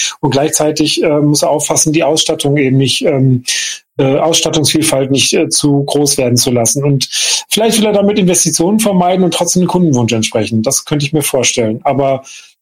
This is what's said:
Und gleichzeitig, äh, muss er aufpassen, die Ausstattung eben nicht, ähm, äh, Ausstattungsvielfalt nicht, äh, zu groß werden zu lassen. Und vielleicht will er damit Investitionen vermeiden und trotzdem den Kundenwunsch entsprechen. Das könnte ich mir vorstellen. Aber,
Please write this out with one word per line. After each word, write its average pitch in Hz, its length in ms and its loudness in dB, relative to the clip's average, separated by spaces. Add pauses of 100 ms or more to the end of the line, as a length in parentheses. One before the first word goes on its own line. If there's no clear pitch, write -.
(200)
Und 143 120 -2
gleichzeitig, 151 680 0
äh, 151 200 2
muss 147 200 2
er 151 100 2
aufpassen, 147 420 0
die 160 100 0
Ausstattung 147 540 0
eben 135 180 2
nicht, 135 300 0
ähm, 131 400 2 (520)
äh, 135 200 2
Ausstattungsvielfalt 156 920 0
nicht, 135 220 0
äh, 165 160 0
zu 143 380 0
groß 143 320 0
werden 123 180 0
zu 123 160 0
lassen. 120 320 0
Und 143 240 0 (420)
vielleicht 226 280 0
will 214 80 2
er 208 80 2
damit 202 260 2
Investitionen 180 600 2
vermeiden 185 420 2
und 170 100 0
trotzdem 180 280 0
den 175 80 0
Kundenwunsch 135 420 2
entsprechen. 110 520 -2
Das 139 200 -2
könnte 147 220 -2
ich 139 80 -6
mir 151 100 0
vorstellen. 120 600 -2
Aber, 135 400 0 (360)